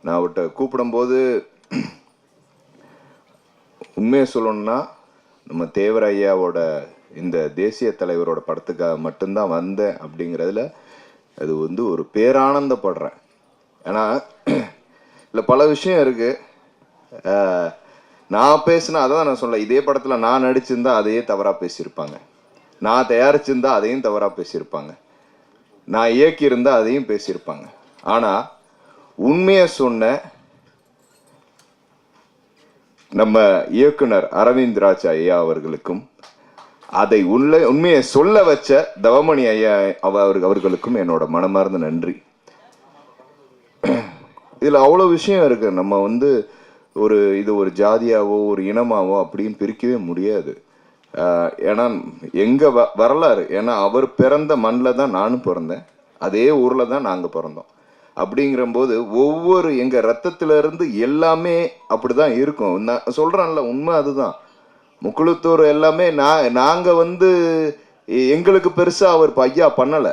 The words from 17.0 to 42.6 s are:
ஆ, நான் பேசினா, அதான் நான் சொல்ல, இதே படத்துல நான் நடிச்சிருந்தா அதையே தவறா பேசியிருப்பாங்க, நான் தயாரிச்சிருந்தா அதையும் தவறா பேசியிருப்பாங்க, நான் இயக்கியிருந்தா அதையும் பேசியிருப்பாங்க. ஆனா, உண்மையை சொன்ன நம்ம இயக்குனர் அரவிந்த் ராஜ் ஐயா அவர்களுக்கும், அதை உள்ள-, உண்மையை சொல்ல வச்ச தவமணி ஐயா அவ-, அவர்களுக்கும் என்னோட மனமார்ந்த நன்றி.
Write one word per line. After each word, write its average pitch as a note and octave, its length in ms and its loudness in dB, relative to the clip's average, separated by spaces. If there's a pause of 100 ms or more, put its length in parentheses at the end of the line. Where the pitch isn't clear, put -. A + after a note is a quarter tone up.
ஆ, - 20 2 (960)
நான் C#3 340 4
பேசினா, E3 400 0
அதான் D3+ 240 0
நான் B2+ 140 -4
சொல்ல, A#2 140 -4
இதே G#2+ 220 0
படத்துல C3+ 380 -2
நான் B2 300 0
நடிச்சிருந்தா B2+ 480 -2
அதையே A2 280 -2
தவறா G2+ 360 -2
பேசியிருப்பாங்க, - 580 -12 (640)
நான் B2 260 0
தயாரிச்சிருந்தா C3+ 680 2
அதையும் A#2+ 300 -4
தவறா G2+ 300 -2
பேசியிருப்பாங்க, D#2 540 -10 (960)
நான் A2+ 220 0
இயக்கியிருந்தா C3+ 680 2
அதையும் A#2+ 320 -2
பேசியிருப்பாங்க. E2+ 540 -8 (360)
ஆனா, A2 320 0 (840)
உண்மையை F3+ 520 4
சொன்ன A#2+ 540 -2 (3000)
நம்ம G#2+ 280 4 (300)
இயக்குனர் A#2+ 640 2
அரவிந்த் A#2+ 520 2
ராஜ் F#2+ 240 2
ஐயா E2 320 0
அவர்களுக்கும், D#2+ 720 -6 (800)
அதை G3+ 340 4
உள்ள-, C#3 440 4
உண்மையை D3+ 340 4
சொல்ல F#3+ 420 4
வச்ச D3+ 260 2 (320)
தவமணி C3+ 460 4
ஐயா A2 260 2 (280)
அவ-, G2 420 2
அவர்களுக்கும் F#2+ 520 0
என்னோட E2+ 320 -2
மனமார்ந்த F#2+ 500 0
நன்றி. E2 380 -6 (2500)